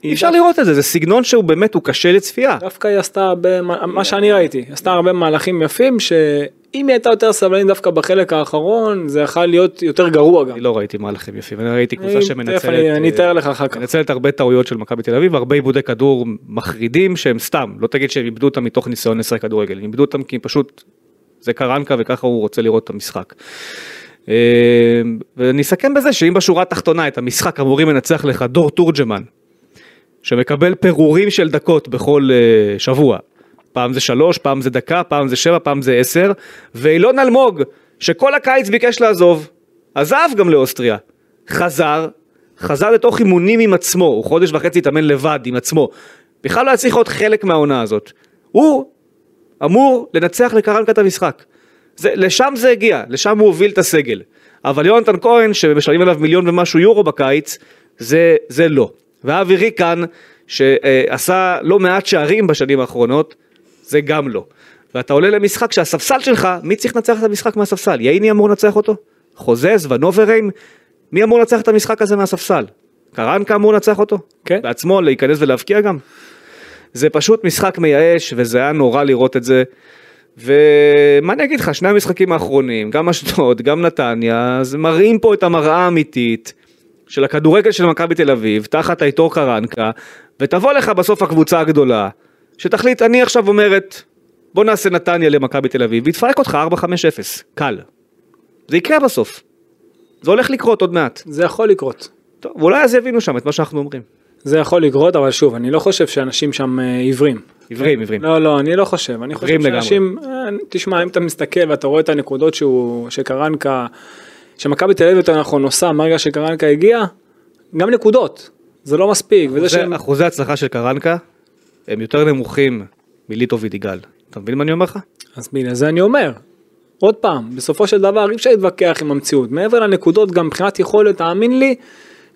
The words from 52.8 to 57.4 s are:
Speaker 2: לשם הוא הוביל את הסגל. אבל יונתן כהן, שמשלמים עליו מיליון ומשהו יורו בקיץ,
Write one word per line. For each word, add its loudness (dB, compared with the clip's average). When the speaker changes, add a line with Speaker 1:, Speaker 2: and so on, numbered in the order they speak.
Speaker 2:
לשם -2
הוא 6
הוביל 2
את -2
הסגל. 0
אבל 0
יונתן 2
כהן, 4
שמשלמים 2
עליו 2
מיליון 2
ומשהו 0
יורו 4
בקיץ, -2